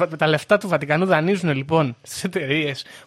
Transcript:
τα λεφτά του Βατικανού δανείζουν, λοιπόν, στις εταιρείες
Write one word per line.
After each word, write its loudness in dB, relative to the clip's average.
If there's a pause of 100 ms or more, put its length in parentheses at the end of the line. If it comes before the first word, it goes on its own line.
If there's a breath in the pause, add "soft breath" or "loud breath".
(180)
τα 2
λεφτά 2
του -8
Βατικανού 0
δανείζουν, 2
λοιπόν, 0
στις -10
εταιρείες -4 (220 loud breath)